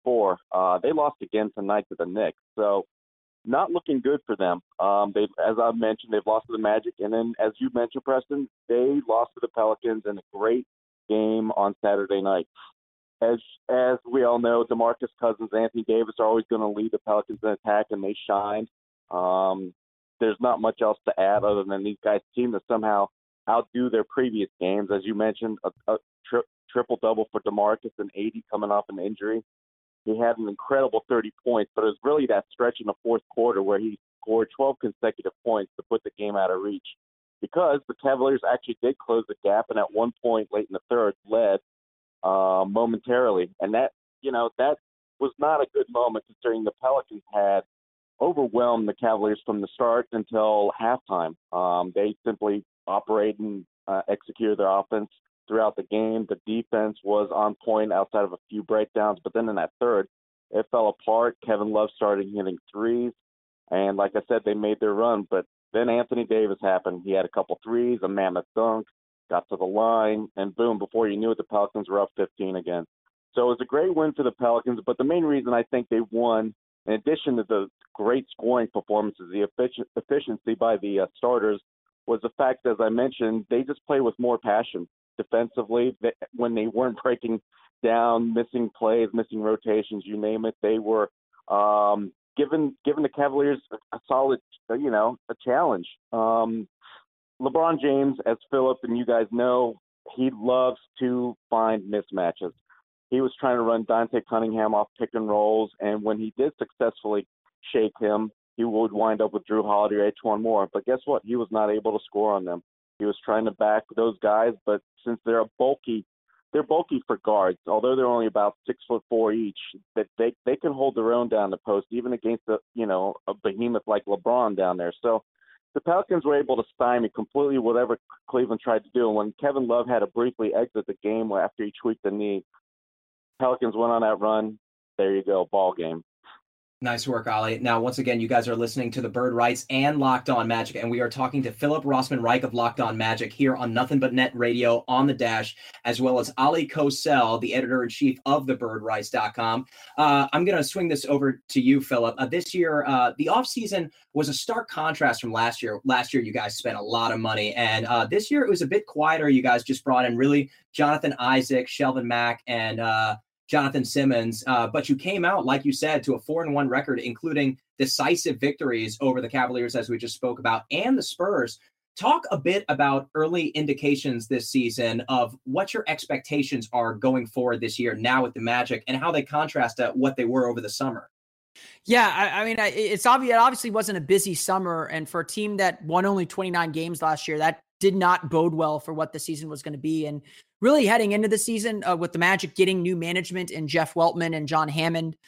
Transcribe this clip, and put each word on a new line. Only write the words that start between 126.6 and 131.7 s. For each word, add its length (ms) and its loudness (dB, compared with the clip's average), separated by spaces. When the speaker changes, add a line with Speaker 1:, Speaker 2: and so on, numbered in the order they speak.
Speaker 1:
stymie 400 0
completely 440 -2
whatever 400 2
Cleveland 340 0
tried 200 0
to 100 -20
do. 140 2
And 80 0
when 240 -2
Kevin 280 0
Love 200 2
had 120 2
to 80 2
briefly 460 -2
exit 340 -2
the 160 -8
game 300 -2
after 320 -2
he 160 -10